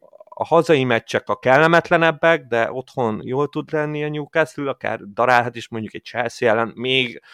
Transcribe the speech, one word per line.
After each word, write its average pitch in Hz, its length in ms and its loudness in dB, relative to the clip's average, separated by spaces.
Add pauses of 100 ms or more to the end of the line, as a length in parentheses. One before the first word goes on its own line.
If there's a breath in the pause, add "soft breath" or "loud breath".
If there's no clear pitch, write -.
(300)
a - 160 -8
hazai 165 380 4
meccsek 117 460 -2
a 104 100 -4
kellemetlenebbek, 165 1080 4
de 117 240 -2
otthon 117 520 -4
jól 139 260 -4
tud 151 220 -8
lenni 151 320 -4
a 151 60 -6
Newcastle, 151 600 -4
akár 110 300 -6
darálhat 120 560 0
is 117 120 -14
mondjuk 110 260 -10
egy - 100 -16
Chelsea 117 460 -4
ellen, 110 260 0
még 123 460 -4 (120 soft breath)